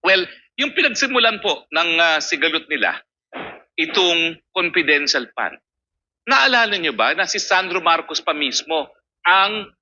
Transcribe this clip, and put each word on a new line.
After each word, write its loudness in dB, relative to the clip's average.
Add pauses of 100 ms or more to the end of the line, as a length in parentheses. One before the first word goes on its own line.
Well, 4 (320)
yung -4
pinagsimulan 2
po -4
ng, 0 (120)
ah, 4
sigalot -2
nila, -2 (800)
itong 0
confidential 0
fund. -6 (720)
Naalala 2
nyo -2
ba 0
na -2
si -6
Sandro 0
Marcos 0
pa -2
mismo -4 (380)
ang 2 (160)